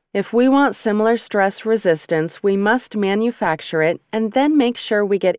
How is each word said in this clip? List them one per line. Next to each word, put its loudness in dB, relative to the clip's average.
If -4
we 4
want 4
similar 0
stress -2
resistance, -2
we 2
must 0
manufacture -2
it 0
and -4
then 2
make 2
sure -2
we 0
get 0